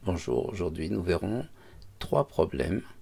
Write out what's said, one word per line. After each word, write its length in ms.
Bonjour, 440
aujourd'hui 420
nous 100
verrons 460
trois 260
problèmes 560